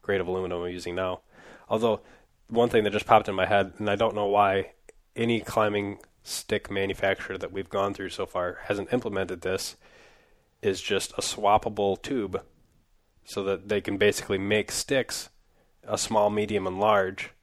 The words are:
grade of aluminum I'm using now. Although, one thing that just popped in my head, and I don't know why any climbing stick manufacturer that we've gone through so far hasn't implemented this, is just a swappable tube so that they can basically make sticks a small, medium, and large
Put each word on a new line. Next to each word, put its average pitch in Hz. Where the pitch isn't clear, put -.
grade 98
of 87
aluminum 90
I'm 90
using 87
now. 92
Although, 110
one 117
thing 113
that 101
just 104
popped 107
in 98
my 92
head, 98
and 104
I 101
don't 107
know 104
why 98
any 117
climbing 104
stick -
manufacturer 98
that 87
we've 98
gone 101
through 95
so 95
far 90
hasn't 101
implemented 95
this, -
is 98
just -
a -
swappable 104
tube 107
so -
that 98
they 101
can 101
basically 101
make 101
sticks -
a 104
small, 104
medium, 104
and 92
large 101